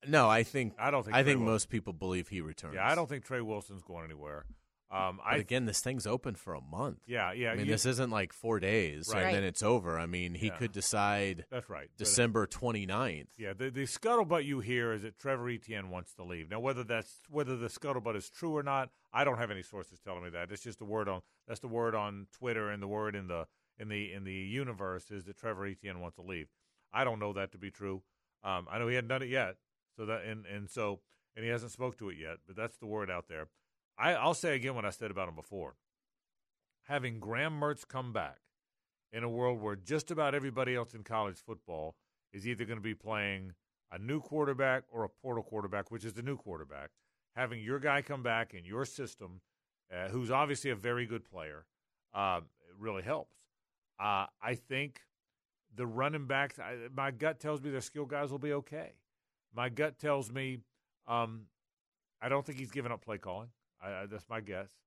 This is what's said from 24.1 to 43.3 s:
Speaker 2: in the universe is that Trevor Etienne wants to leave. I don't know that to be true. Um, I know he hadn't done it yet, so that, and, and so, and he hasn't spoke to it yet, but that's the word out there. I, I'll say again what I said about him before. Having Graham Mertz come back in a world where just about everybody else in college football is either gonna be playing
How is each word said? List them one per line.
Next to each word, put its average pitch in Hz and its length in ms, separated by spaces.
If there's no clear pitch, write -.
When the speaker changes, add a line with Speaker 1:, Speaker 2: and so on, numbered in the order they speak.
Speaker 2:
in 98 120
the 95 80
universe 95 760
is 101 160
that 98 120
Trevor 101 280
Etienne 95 360
wants 85 160
to 90 60
leave. 87 260
I 120 120
don't 117 160
know 104 140
that 98 200
to 95 40
be 92 140
true. 95 320
Um, 92 260
I 98 80
know 117 120
he 123 60
hadn't 120 120
done 131 160
it 123 60
yet, 120 260
so 110 80
that, 107 180
and, 110 220
and 101 240
so, 104 300
and 110 80
he 117 60
hasn't 117 220
spoke 127 260
to 104 120
it 87 100
yet, 80 260
but 92 100
that's 110 220
the - 80
word 104 240
out 87 180
there. 78 200
I, 165 200
I'll 139 180
say 160 220
again 131 180
what 113 120
I 101 40
said 104 220
about 92 180
him 82 60
before. 78 400
Having 127 320
Graham 131 400
Mertz 147 280
come 127 240
back 82 280
in 113 120
a 120 60
world 120 320
where 107 140
just 135 340
about 151 240
everybody 131 400
else 120 220
in 107 80
college 104 340
football 82 580
is 98 160
either 120 180
gonna 110 160
be 107 140
playing 101 580